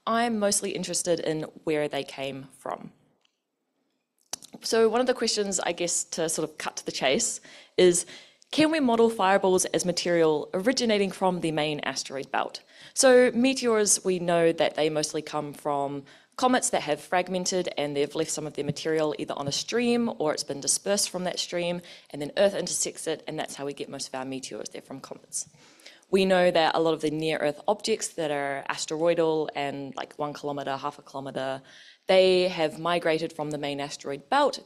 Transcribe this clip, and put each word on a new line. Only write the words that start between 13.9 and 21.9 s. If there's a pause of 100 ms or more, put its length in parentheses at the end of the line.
we
know
that
they
mostly
come
from (320)
comets
that
have
fragmented
and
they've
left
some
of
their
material
either
on
a
stream
or
it's
been
dispersed
from
that
stream, (280)